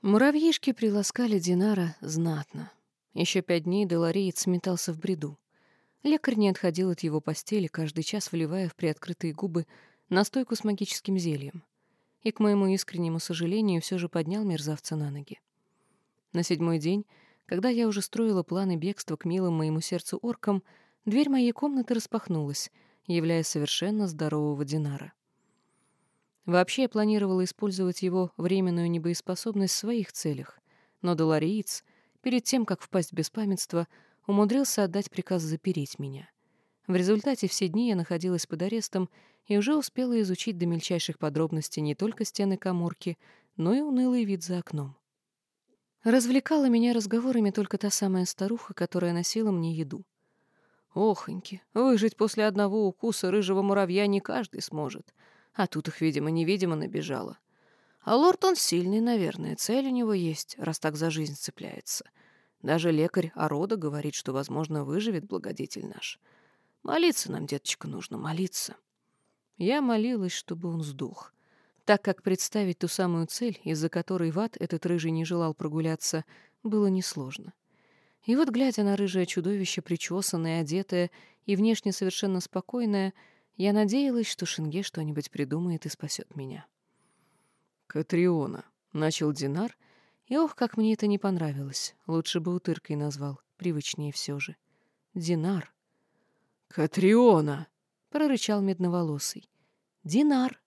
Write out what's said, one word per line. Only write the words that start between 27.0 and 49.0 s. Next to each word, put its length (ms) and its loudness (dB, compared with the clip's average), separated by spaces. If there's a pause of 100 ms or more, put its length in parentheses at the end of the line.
использовать 560 -2
его 380 0
временную 520 2
небоеспособность 840 -2
в 20 -2
своих 360 -2
целях, 460 -6 (440)
но 120 2
Долориец, 720 0 (380)
перед 220 0
тем, 200 2
как 160 -2
впасть 300 -2
в 40 -16
беспамятство, 720 -2 (400)
умудрился 580 4
отдать 260 -2
приказ 320 -2
запереть 560 -4
меня. 320 -10 (560)
В 100 2
результате 520 2
все 200 -2
дни 220 0
я 60 2
находилась 500 -2
под 160 -6
арестом 480 -2 (340)
и 140 2
уже 180 2
успела 460 0
изучить 340 -2
до 80 -2
мельчайших 540 -2
подробностей 640 -2
не 120 0
только 300 -2
стены 320 -2
каморки, 600 -4 (400)
но 160 2
и 80 2
унылый 420 2
вид 180 -2
за 180 -4
окном. 360 -8 (1080)
Развлекала 680 4
меня 240 4
разговорами 560 2
только 260 -2
та 140 -2
самая 340 2
старуха, 480 -4
которая 400 0